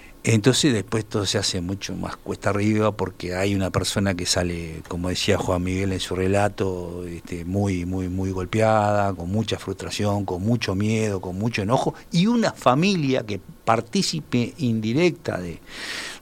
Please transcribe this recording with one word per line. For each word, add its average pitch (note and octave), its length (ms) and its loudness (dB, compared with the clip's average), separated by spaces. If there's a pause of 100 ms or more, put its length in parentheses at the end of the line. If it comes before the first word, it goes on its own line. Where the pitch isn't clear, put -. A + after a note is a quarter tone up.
(260)
entonces A#2+ 460 4
después G#2+ 320 -2
todo G2+ 220 -2
se - 100 0
hace F#2+ 240 -2
mucho F#2+ 340 -6
más F2+ 220 -6
cuesta - 320 -6
arriba G#2+ 440 2
porque F#2 420 -4
hay G2+ 200 0
una F#2+ 140 2
persona F#2+ 460 0
que F2 100 -4
sale, E2+ 640 -2
como F2+ 220 -4
decía F#2 260 2
Juan F2+ 260 0
Miguel F#2 300 0
en F#2 80 -2
su - 160 -6
relato, F#2 880 0
este, E2+ 400 -10
muy, F#2 400 0
muy, F#2 240 -4
muy F#2+ 220 -2
golpeada, G#2 800 2
con F2 180 -6
mucha G#2 280 0
frustración, G2+ 640 -2
con F2+ 180 -4
mucho A2+ 320 0
miedo, G#2+ 460 0
con F#2 180 -6
mucho A2+ 220 -2
enojo, A#2+ 320 2 (180)
y F3 160 4
una A3+ 260 2
familia C3+ 720 2
que G2+ 120 -4 (280)
partícipe A#2+ 880 0
indirecta A#2 800 0
de, F2 240 -8 (600)